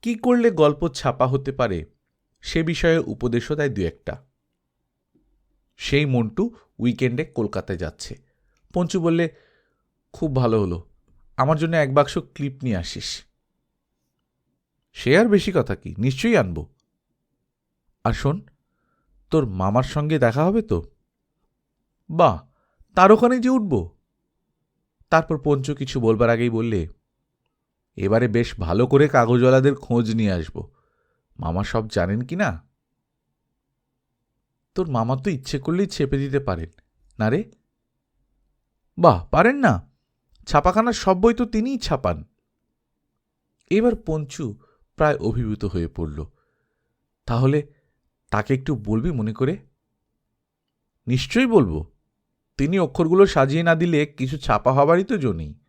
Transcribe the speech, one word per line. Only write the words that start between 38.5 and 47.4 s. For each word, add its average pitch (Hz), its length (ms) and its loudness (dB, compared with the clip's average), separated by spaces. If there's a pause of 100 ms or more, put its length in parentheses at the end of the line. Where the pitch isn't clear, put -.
"বাহ, 135 320 4
পারেন 214 260 4
না? 214 340 0 (560)
ছাপাখানার 190 460 2
সব 190 240 2
বই 220 180 4
তো 240 100 -2
তিনিই 240 340 -4
ছাপান।" 87 460 -4 (1500)
এবার 226 220 2 (140)
পঞ্চু 151 520 -8 (380)
প্রায় 151 200 2
অভিভূত 110 480 -4
হয়ে 85 240 -4
পড়ল। 78 360 -8 (1040)
"তাহলে 135 460 0 (580)